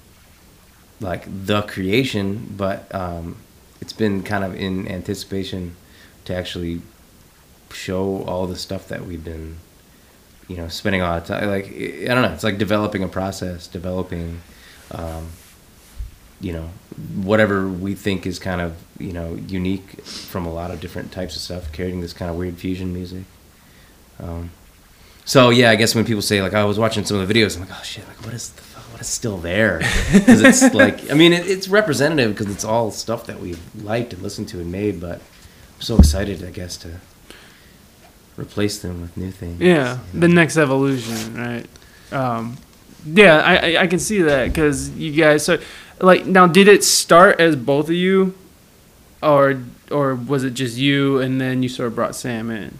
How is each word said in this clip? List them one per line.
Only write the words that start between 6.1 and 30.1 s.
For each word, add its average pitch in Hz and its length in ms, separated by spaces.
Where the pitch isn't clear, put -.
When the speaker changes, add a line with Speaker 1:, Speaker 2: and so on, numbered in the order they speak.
Speaker 1:
to 92 80
actually 87 460
show 95 560
all 92 180
the 90 100
stuff - 320
that - 160
we've 82 200
been, 80 320
you 90 100
know, 82 120
spending 98 320
a 90 40
lot 85 180
of - 40
time, 104 220
like, 98 180
I, - 380
I 123 100
don't 127 80
know, 95 100
it's 82 120
like 101 140
developing 104 440
a 90 60
process, 92 580
developing, 87 760
um, 82 380
you 87 120
know, 82 160
whatever 101 440
we 95 280
think 95 320
is 90 120
kind 90 220
of, 85 140
you - 140
know, 85 220
unique 92 560
from - 420
a 82 60
lot 85 180
of 87 100
different 87 300
types 92 260
of - 60
stuff, 87 300
creating 90 300
this 85 100
kind 87 180
of 82 60
weird 87 220
fusion 92 340
music. 92 300
Um, 85 300
so, 127 260
yeah, 120 200
I 110 60
guess 107 180
when 110 100
people 107 180
say, 101 200
like, 92 100
"Oh, 104 80
I 104 40
was 104 140
watching 107 280
some 104 120
of 92 80
the 101 80
videos," 104 220
I'm 87 60
like, 95 100
"Oh, - 100
shit, - 240
like, - 180
what 110 100
is - 160
the - 120
fuck, - 200
what - 80
is - 80
still 104 300
there?" 87 420
Speaker 2:
<laughs> - 300